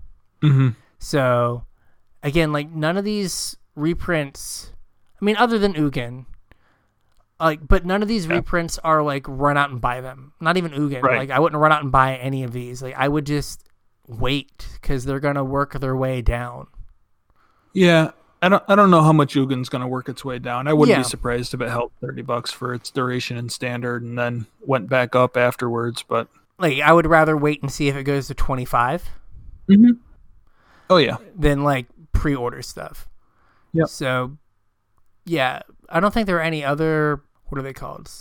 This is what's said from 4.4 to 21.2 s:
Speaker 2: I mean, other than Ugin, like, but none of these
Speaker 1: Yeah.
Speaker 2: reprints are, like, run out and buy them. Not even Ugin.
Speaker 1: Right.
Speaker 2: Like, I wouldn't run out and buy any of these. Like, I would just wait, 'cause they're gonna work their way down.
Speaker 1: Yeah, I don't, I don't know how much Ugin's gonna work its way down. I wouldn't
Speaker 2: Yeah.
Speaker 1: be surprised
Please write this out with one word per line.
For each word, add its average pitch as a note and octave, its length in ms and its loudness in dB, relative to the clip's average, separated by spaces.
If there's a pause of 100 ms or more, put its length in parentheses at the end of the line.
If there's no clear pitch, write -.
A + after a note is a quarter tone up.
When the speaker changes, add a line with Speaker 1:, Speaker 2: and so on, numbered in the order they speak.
Speaker 2:
I G3 40 -6
mean, G#3 120 2
other A3+ 220 2
than G3+ 160 0
Ugin, B2+ 500 -4 (1160)
like, D#3+ 300 -2
but F#3 160 6
none F#3+ 180 0
of G#3 60 -2
these G#3 180 -2
Speaker 1:
Yeah. F3 100 0
Speaker 2:
reprints E3+ 420 -2
are, D#3 240 2
like, C#3 260 -4
run C#3+ 300 0
out C#3+ 120 2
and B2 100 -10
buy B2 200 -4
them. C3 400 -16
Not E3+ 160 0
even E3+ 160 -2
Ugin. C#3 300 -2
Speaker 1:
Right. B2+ 160 2
Speaker 2:
Like, C3+ 120 -6
I C3+ 80 0
wouldn't D3+ 220 2
run D#3 120 6
out D3+ 100 2
and C3+ 100 -4
buy C3 240 4
any C3 280 -6
of A#2 80 -8
these. B2 300 -12
Like, C3 140 -10
I C3+ 120 0
would D3 180 -2
just D3 360 -4 (460)
wait, B2+ 760 -4
'cause C3+ 220 -2
they're C#3 160 -4
gonna C#3+ 240 -2
work C3+ 300 -4
their C3 220 -4
way C3 260 -2
down. A#2+ 460 -4 (1040)
Speaker 1:
Yeah, E3+ 380 6 (280)
I F3+ 80 4
don't, G3 200 4
I G3+ 80 6
don't G3+ 140 8
know E3 120 8
how D#3+ 100 8
much D3 220 4
Ugin's C3 340 -2
gonna B2+ 200 -6
work B2+ 200 -8
its B2+ 160 -14
way B2+ 140 -8
down. B2 300 -6
I D#3 40 2
wouldn't D3+ 240 6
Speaker 2:
Yeah. C3 60 2
Speaker 1:
be A#2+ 60 -2
surprised A#2+ 440 -4